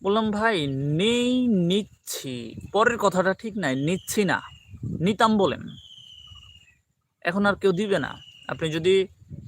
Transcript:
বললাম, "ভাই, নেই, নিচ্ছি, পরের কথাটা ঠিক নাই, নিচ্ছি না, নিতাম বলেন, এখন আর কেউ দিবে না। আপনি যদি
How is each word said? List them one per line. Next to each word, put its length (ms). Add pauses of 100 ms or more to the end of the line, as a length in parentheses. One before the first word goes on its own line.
বললাম, 280
"ভাই, 400
নেই, 760
নিচ্ছি, 1080 (180)
পরের 260
কথাটা 360
ঠিক 220
নাই, 200
নিচ্ছি 480
না, 180 (580)
নিতাম 380
বলেন, 220 (1600)
এখন 240
আর 80
কেউ 180
দিবে 260
না। 200 (300)
আপনি 220
যদি 360 (420)